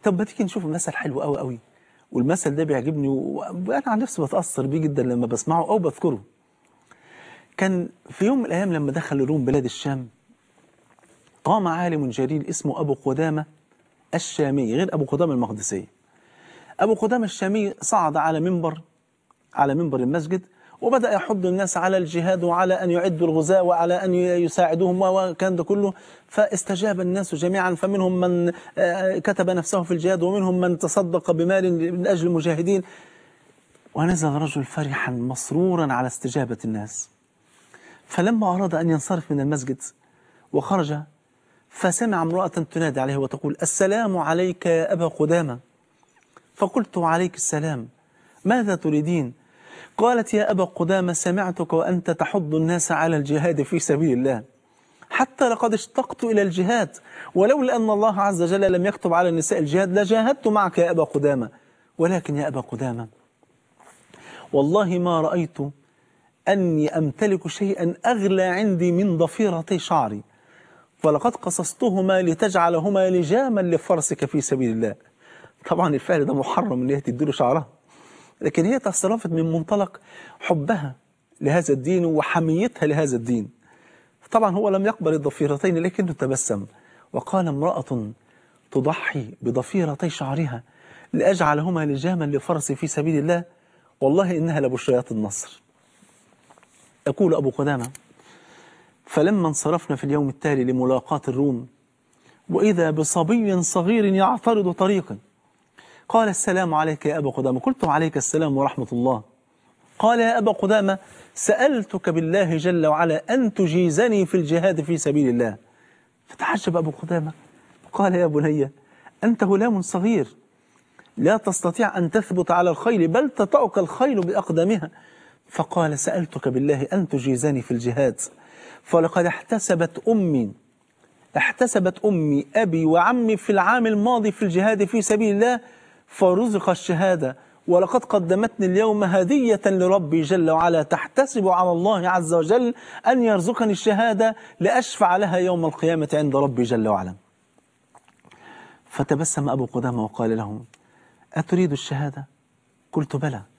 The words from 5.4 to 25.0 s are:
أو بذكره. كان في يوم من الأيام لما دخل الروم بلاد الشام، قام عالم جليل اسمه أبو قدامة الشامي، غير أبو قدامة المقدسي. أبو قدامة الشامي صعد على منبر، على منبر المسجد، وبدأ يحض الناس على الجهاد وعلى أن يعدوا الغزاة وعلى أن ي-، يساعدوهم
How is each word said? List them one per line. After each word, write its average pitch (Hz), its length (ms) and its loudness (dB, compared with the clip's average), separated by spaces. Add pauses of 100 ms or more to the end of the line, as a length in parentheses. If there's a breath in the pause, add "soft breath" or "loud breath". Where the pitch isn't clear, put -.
أو 208 160 0
بذكره. 151 440 -2 (1300 loud breath)
كان 190 320 -2 (220)
في - 140 -4
يوم 262 140 2
من 233 80 -2
الأيام 185 260 -2
لما 147 200 -2
دخل 147 280 -4
الروم 135 240 0
بلاد 131 200 0
الشام، 131 440 -6 (1400)
قام 190 240 2
عالم 160 400 -2
جليل 131 380 -4
اسمه - 340 -6
أبو 143 140 -2
قدامة 151 640 -4 (580)
الشامي، 139 600 -2
غير 185 200 -2
أبو 151 100 0
قدامة 147 280 0
المقدسي. 107 560 -4 (920 loud breath)
أبو 220 140 2
قدامة 226 300 0
الشامي 196 560 -2
صعد 160 360 0
على 156 240 0
منبر، 165 400 -2 (720)
على 139 200 2
منبر 147 260 -2
المسجد، 160 460 -2 (340 soft breath)
وبدأ 240 300 2
يحض 196 360 -2
الناس 185 300 -2
على 185 200 0
الجهاد 175 480 -2
وعلى 180 300 2
أن 185 160 -2
يعدوا 170 360 0
الغزاة 160 360 4
وعلى 175 320 2
أن 185 200 0
ي-، 175 300 2
يساعدوهم 180 580 0